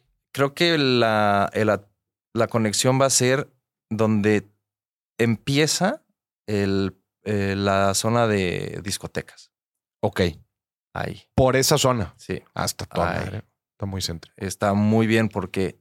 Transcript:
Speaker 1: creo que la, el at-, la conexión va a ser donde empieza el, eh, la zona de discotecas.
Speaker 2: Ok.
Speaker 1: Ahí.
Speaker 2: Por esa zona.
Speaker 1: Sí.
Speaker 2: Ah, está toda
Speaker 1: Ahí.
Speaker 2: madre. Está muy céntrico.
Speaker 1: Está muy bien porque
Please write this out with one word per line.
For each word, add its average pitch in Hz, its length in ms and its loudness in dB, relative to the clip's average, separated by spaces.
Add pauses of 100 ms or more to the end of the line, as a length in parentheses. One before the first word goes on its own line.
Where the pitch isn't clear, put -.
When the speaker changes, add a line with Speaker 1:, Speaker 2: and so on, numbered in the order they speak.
(320)
Speaker 1:
creo 139 200 -2
que 170 240 0
la, 110 760 2
el 107 160 2
at-, 101 160 -2 (480)
la 113 140 0
conexión 120 520 0
va 135 60 4
a 131 40 0
ser 127 400 0 (380)
donde 107 580 2 (720)
empieza 143 840 0 (440)
el, 98 500 -2 (280)
eh, 101 320 -2
la 98 380 0
zona 117 320 0
de 98 560 -2
discotecas. - 680 -10 (500)
Speaker 2:
Ok. 104 180 -2 (720)
Speaker 1:
Ahí. - 280 -10 (120)
Speaker 2:
Por 127 220 4
esa 135 220 2
zona. 123 380 -2
Speaker 1:
Sí. - 260 -10 (120)
Speaker 2:
Ah, 85 100 -4
está - 220 -8
toda 87 260 -4
Speaker 1:
Ahí. 85 120 -4
Speaker 2:
madre. - 180 -10 (300)
Está - 140 -8
muy 95 140 -6
céntrico. - 380 -10
Speaker 1:
Está 98 360 -2
muy 107 320 4
bien 110 220 2
porque 92 520 -4